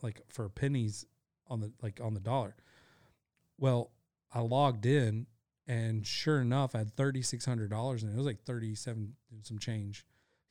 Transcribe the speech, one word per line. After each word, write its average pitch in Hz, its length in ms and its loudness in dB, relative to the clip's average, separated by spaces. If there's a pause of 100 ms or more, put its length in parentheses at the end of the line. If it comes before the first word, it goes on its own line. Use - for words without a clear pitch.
like, - 260 -6
for 107 200 -6
pennies 120 560 0 (420)
on 113 140 -4
the, 104 120 -6 (100)
like, 104 180 -6
on 110 140 -4
the 98 60 -4
dollar. 113 360 -2 (1000)
Well, 127 340 2 (400)
I 120 80 -2
logged 120 460 4
in, 123 400 4 (400)
and 113 400 0
sure 151 340 2
enough, 127 340 4
I 117 40 0
had 107 180 -2
thirty-six 131 480 0
hundred 113 260 0
dollars, 113 320 -2
and 104 100 -2
it 107 40 -2
was, 139 100 0
like, 113 180 -4
thirty-seven 110 680 -4 (160)
and 110 160 -18
some 110 120 -8
change. 101 520 -4
<laughs> - 40 -20 (360)